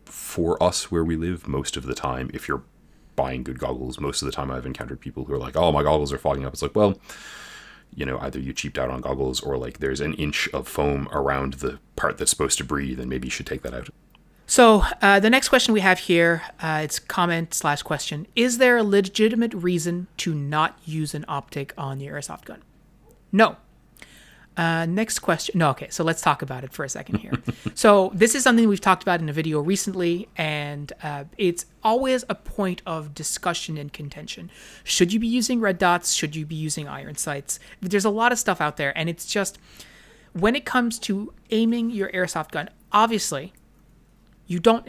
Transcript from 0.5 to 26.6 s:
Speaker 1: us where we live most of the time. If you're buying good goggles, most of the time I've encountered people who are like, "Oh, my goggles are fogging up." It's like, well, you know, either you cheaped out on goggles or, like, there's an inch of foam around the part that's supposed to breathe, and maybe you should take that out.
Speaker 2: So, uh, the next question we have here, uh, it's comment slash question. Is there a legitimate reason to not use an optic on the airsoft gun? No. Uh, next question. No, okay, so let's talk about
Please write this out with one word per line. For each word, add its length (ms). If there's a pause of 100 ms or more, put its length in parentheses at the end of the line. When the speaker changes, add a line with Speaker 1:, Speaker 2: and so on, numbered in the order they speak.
Speaker 1:
us 300
where 120
we 140
live 300
most 280
of 100
the 100
time. 380
If 140
you're 160 (540)
buying 260
good 160
goggles, 400
most 220
of 40
the 60
time 180
I've 160
encountered 360
people 240
who 80
are 40
like, 200
"Oh, 140
my 120
goggles 300
are 40
fogging 280
up." 80
It's 80
like, 140
well, 240 (920)
you 120
know, 140
either 200
you 140
cheaped 240
out 120
on 120
goggles 400
or, 160
like, 220
there's 220
an 120
inch 400
of 140
foam 440
around 440
the 240 (160)
part 220
that's 140
supposed 280
to 40
breathe, 360
and 100
maybe 180
you 40
should 160
take 160
that 100
out. 160 (560)
Speaker 2:
So, 380 (180)
uh, 180
the 100
next 200
question 240
we 80
have 180
here, 420 (200)
uh, 220
it's 160
comment 540
slash 300
question. 520
Is 240
there 180
a 60
legitimate 680
reason 540 (100)
to 160
not 520
use 280
an 140
optic 500
on 220
the 80
airsoft 380
gun? 160 (720)
No. 260 (1000)
Uh, 300
next 320
question. 380
No, 120
okay, 200
so 140
let's 180
talk 200
about 220